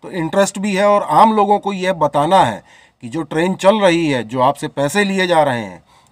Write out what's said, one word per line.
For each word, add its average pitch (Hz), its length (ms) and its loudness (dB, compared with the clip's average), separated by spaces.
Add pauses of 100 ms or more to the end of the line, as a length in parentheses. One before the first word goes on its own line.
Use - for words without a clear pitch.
तो - 80 -16
इंटरेस्ट 190 480 -2
भी 196 180 -4
है। 202 120 2
और 208 140 2
आम 185 300 4
लोगों 202 260 2
को 202 140 -6
यह 185 200 -4
बताना 156 520 2
है 101 200 -6 (360)
कि 120 80 -16
जो 147 140 -8
ट्रेन 165 320 -4
चल 208 260 2
रही 170 300 2
है, 123 140 -2
जो 117 160 -6
आपसे 143 280 0
पैसे 147 360 -2
लिए 190 220 -2
जा 165 160 2
रहे 127 180 -2
हैं, 92 240 -14 (280)